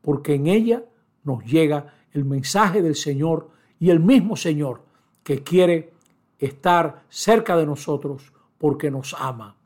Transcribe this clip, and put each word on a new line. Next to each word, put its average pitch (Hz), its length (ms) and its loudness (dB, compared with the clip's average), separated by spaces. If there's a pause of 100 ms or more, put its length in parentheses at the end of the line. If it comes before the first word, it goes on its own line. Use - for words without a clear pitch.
porque 143 340 -2
en 139 120 0
ella 226 360 2 (440)
nos 117 160 -6
llega 147 500 0 (200)
el 143 120 -4
mensaje 180 560 0
del 156 140 0
Señor 156 540 -4 (300)
y 175 120 4
el 165 80 4
mismo 202 360 4
Señor 147 460 -4 (420)
que 135 200 -4
quiere 175 500 2 (460)
estar 165 680 0
cerca 226 480 0
de 160 80 2
nosotros 143 640 -8 (260)
porque 147 320 -2
nos 135 240 -8
ama. 117 520 -10